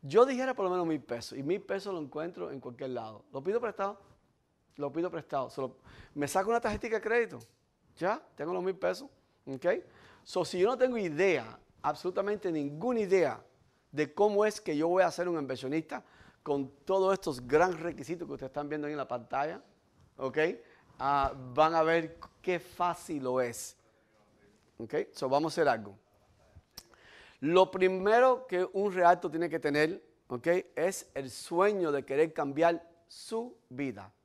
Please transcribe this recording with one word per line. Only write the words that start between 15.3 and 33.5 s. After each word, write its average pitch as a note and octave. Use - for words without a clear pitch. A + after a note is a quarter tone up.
inversionista, C#3
con C#3+
todos F#3+
estos C#3
gran E3
requisitos D#3+
que C#3+
ustedes C3
están D3
viendo D3+
ahí D3
en D3+
la C3+
pantalla, C3+
¿ok? C3
Ah, C#3
van D#3
a D#3+
ver D#3+
qué F3+
fácil E3+
lo B2+
es. -
¿Ok? A2+
So, -
vamos D3+
a -
hacer D#3+
algo. G#2
Lo F3+
primero G#3
que F3+
un G3
realtor F3
tiene D#3+
que D#3
tener, D3
¿ok? B2
Es F3+
el C3+
sueño F3+
de C#3
querer D#3
cambiar D#3+
su -